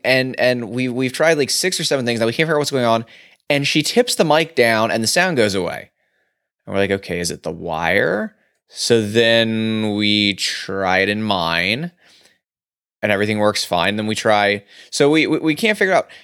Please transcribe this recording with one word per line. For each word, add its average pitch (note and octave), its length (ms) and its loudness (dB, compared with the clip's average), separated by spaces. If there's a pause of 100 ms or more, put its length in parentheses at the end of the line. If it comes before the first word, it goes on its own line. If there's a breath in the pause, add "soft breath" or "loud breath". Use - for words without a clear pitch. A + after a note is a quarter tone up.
and, C3 360 0
and A#2+ 300 0
we, B2+ 180 -4
we've B2+ 260 -4
tried, D#3+ 240 2
like, C3+ 120 0
six - 300 -4
or F3 40 -6
seven C3+ 220 -2
things. A#2 140 -2
Now A2+ 80 0
we A#2 60 -2
can't D#3+ 120 0
figure D#3+ 100 0
out D3 40 2
what's D3 120 -4
going B2+ 140 0
on. A#2 200 2 (440 loud breath)
And C#3+ 180 0
she D#3 140 0
tips A#3+ 340 0
the - 100 2
mic D#3 300 0
down, A2+ 360 2
and A2+ 120 -2
the A2 40 -2
sound F3+ 300 0
goes G#2 180 2
away. E2+ 360 -6 (720)
And G2 80 -12
we're G2 60 0
like, G2 120 2
"Okay, F#2+ 280 -4
is F2 120 -4
it D2+ 120 -12
the E2 80 -8
wire?" F2 840 -2 (320)
So - 380 0
then A2 880 0
we G#2 400 2
try F#2+ 640 -2
it F#2+ 80 2
in G#2 140 -2
mine, G2 720 -2 (1080 soft breath)
and G#2 100 0
everything G#2 260 0
works G#2 260 0
fine. F2+ 320 0
Then G#2+ 120 -4
we A2 80 -2
try. G#2 480 2 (260 loud breath)
So C#3+ 220 2
we, D#3 160 2
we, D3+ 100 0
we D#3 180 -2
can't G#3+ 220 -2
figure F#3+ 160 0
it E3+ 40 4
out. A#2 100 -2 (160 loud breath)